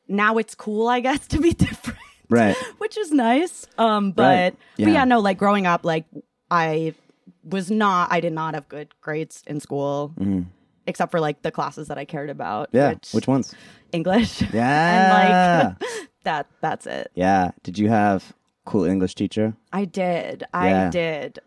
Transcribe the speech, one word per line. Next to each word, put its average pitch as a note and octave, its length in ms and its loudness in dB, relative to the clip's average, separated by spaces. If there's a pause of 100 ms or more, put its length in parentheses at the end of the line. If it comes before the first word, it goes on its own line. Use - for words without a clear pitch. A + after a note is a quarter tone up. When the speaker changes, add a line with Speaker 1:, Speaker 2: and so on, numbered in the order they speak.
Speaker 1:
now G#3 300 0
it's - 160 -6
cool, G#3+ 340 -4
I B3 120 0
guess, C4+ 280 -2
<laughs> - 0 -
to - 100 -2
be E4 140 2
different. - 460 -2 (320)
Speaker 2:
Right. A2+ 260 4 (220)
Speaker 1:
Which G#4+ 180 -6
is F#4+ 160 -6
nice. C4+ 540 2 (100)
Um, G#3 360 2
but, - 100 2
Speaker 2:
Right. F#3 340 4 (220)
Speaker 1:
but G#3 40 0
Speaker 2:
Yeah. - 120 4
Speaker 1:
yeah, C#4 100 4
no, B3 160 4
like, G3 160 2
growing G3+ 300 2
up, E3+ 180 0
like, D#3+ 220 -2 (440)
I D#3+ 440 0 (480)
was F3+ 280 -6
not, G3+ 400 2
I F3 100 0
did E3 120 -2
not D#3+ 220 -6
have D3+ 160 -10
good D3+ 180 -14 (140)
grades D#3 440 -8
in D3 140 -8
school, C#3+ 580 -6
Speaker 2:
Mm-hmm. F#2+ 260 0 (420)
Speaker 1:
except F3+ 240 -4
for, E3+ 100 0
like, D3+ 220 -4
the D#3 80 -4
classes D3 380 -8
that C#3+ 100 -10
I C#3+ 80 -12
cared D3 240 -10
about. G#2+ 420 -8
Speaker 2:
Yeah. B2 220 2
Speaker 1:
Which, - 180 -20
Speaker 2:
Which A2+ 160 -2
ones? C3 260 -2 (380)
Speaker 1:
English. F#3 560 0
<laughs> - 60 -10
Speaker 2:
Yeah. F3+ 1120 4
Speaker 1:
And, F#2 100 -8
like, A4 340 -10
<laughs> - 120 -20
that, D#3 220 -4 (160)
that's - 240 -6
it. C2 280 -10
Speaker 2:
Yeah. F#2 360 2 (140)
Did F#2 140 -10
you G#2 120 2
have G#2 420 2 (340)
cool G2 180 0
English F#2 300 0
teacher? G#2+ 380 -2 (220)
Speaker 1:
I G3 100 -4
did. F3 580 -4 (120)
I F3+ 160 0
Speaker 2:
Yeah. F#3+ 200 2
Speaker 1:
did. D#3+ 560 -4